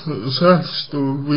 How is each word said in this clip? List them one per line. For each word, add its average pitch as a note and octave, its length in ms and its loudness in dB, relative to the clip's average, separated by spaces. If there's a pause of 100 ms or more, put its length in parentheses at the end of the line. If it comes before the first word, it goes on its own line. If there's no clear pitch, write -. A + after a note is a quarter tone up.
Жаль, D3+ 600 2
что - 340 -8
вы C#3 380 -2